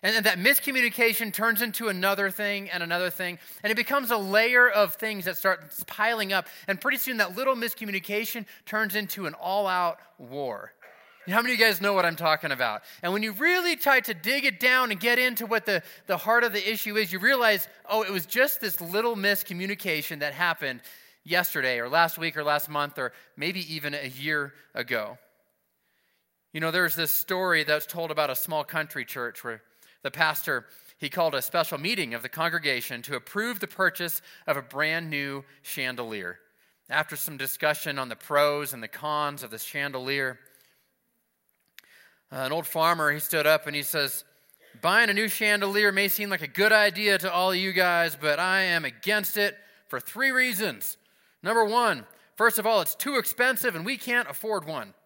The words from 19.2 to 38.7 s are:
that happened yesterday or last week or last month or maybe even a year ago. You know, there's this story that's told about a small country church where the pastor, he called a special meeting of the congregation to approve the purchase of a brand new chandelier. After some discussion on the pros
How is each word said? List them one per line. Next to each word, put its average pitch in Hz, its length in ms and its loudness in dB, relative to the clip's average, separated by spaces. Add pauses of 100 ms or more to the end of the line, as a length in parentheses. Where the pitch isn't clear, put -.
that 143 160 -4
happened 147 460 -2 (420)
yesterday 151 560 0
or 120 100 -4
last 165 300 4
week 160 180 -4
or 151 60 -4
last 147 260 0
month 147 300 -4
or 123 120 -2 (240)
maybe 165 380 -6
even 147 220 -6
a 143 100 -8
year 139 480 -4 (220)
ago. 117 420 -4 (1400)
You 156 60 -6
know, 160 100 0
there's 170 260 2
this 165 140 -2
story 185 540 0
that's 151 240 0
told 165 240 -6
about 151 180 2
a 127 60 -4
small 156 280 -4
country 156 400 -6
church 120 400 -8
where 113 200 -10 (400)
the 139 80 -4
pastor, 151 560 0 (320)
he 147 100 -4
called 165 240 0
a 135 80 0
special 160 380 -2
meeting 165 340 -2
of 117 80 -6
the 127 80 -10
congregation 147 720 -2
to 139 140 -8
approve 208 440 -6
the 214 60 -6
purchase 175 560 -2 (240)
of 147 120 0
a 139 40 -6
brand 156 480 -2
new 139 340 -4 (200)
chandelier. 113 760 -6 (500)
After 151 280 -2
some 143 220 -8
discussion 147 600 -2
on 131 120 -6
the 113 60 -10
pros 147 580 0